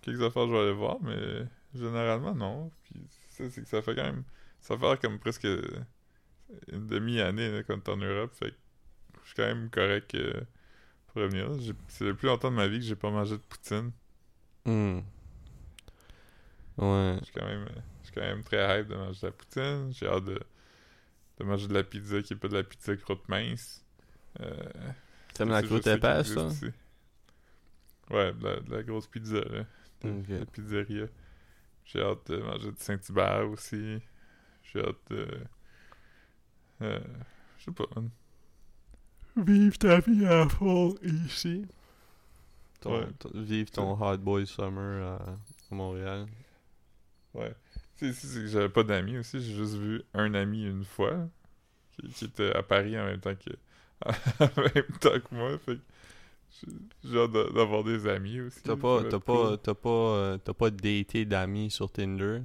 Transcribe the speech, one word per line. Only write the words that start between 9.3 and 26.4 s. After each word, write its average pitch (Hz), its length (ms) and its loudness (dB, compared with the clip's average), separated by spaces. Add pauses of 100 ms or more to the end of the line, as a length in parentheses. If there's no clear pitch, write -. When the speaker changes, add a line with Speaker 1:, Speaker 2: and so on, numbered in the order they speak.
Speaker 1:
quand 113 100 0
même 113 240 -4
correct, 101 460 0
euh, - 240 -2 (680)
pour 107 140 -4
revenir. 98 380 -2
J'ai, 113 140 -6 (120)
c'est - 180 -8
le 101 120 0
plus 131 100 -2
longtemps 131 240 2
de 123 60 0
ma 101 100 4
vie 104 120 0
que 123 80 -6
j'ai 107 100 -4
pas 104 140 -2
mangé 104 260 -2
de 101 60 -10
poutine. 113 500 -6 (720)
Speaker 2:
Hmm. 104 360 2 (1800)
Ouais. 98 440 4
Speaker 1:
Je - 40 -10
suis - 100 -20
quand 98 120 -6
même, 104 160 -6
euh, 110 180 -12 (200)
je - 60 -20
suis - 80 -20
quand 110 60 -6
même 101 220 -4
très 101 380 2
hype 107 80 -6
de 104 60 -8
manger 98 260 -8
de 95 60 -6
la 95 60 -6
poutine. 135 600 -6
J'ai 127 140 -6
hâte 95 180 0
de... 95 160 -6 (1000)
de - 60 -6
manger 101 240 -2
de 101 60 -2
la 98 80 4
pizza 101 400 -4
qui 101 120 -6
est - 20 -10
pas 104 120 -4
de 101 80 -2
la 98 60 2
pizza - 340 -4
croûte 101 320 -6
mince. 113 560 -4 (560)
Euh, - 140 -8
Speaker 2:
T'aimes - 400 -10 (400)
Speaker 1:
c'est 113 120 2
Speaker 2:
la 110 140 4
Speaker 1:
juste 107 120 0
Speaker 2:
croûte 107 120 4
Speaker 1:
ça 110 80 6
qui 107 60 6
Speaker 2:
épaisse, 127 220 4 (100)
Speaker 1:
existe 104 80 0
Speaker 2:
ça ? 160 80 0 (200)